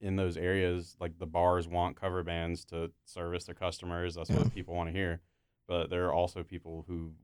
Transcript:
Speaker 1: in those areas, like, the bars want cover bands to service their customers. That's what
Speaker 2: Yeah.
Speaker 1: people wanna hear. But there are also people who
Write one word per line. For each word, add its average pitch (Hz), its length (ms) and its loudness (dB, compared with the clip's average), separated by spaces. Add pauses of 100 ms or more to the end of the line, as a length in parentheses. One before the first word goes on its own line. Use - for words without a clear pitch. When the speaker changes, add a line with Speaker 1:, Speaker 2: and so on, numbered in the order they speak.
Speaker 1:
in 95 160 0
those 90 200 2
areas, 90 600 2
like, 85 180 -6
the 87 80 -8
bars 85 420 4
want 87 320 0
cover 92 220 0
bands 85 440 -2
to 82 260 -6 (140)
service 87 400 -4
their 85 100 -12
customers. 87 600 -2
That's 82 140 -4
what - 160 6
Speaker 2:
Yeah. - 80 4
Speaker 1:
people 87 220 -6
wanna 85 160 -2
hear. 87 300 0 (460)
But 85 240 0
there 90 160 2
are 78 60 2
also 90 300 2
people 82 440 -10
who 82 240 -6 (120)